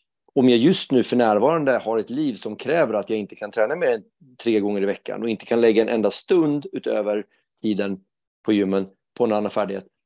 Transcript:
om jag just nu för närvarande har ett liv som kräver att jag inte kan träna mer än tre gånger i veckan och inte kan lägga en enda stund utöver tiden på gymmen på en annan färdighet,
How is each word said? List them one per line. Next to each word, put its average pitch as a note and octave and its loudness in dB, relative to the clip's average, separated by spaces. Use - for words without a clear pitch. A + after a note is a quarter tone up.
om B2+ 4
jag A#2+ 6
just D#3+ 2
nu B2 4
för - -4
närvarande B2 2
har A2 -2
ett G#2+ -4
liv C3+ -4
som G#2+ -10
kräver C3+ -2
att G2+ -2
jag A2 -2
inte G2 -10
kan G#2 -12
träna A#2 0
mer E3+ -2
än A2+ 0
tre A2+ 2
gånger G2+ -2
i G2 0
veckan G2+ -6
och A#2 -2
inte G#2+ -6
kan A#2 0
lägga A2+ 4
en G#2+ 0
enda G#2+ 0
stund D3+ 0
utöver G#2 -4
tiden G2 -2
på A2 2
gymmen G2 0
på A#2+ 0
en A2+ 2
annan G#2 -2
färdighet, G2 -6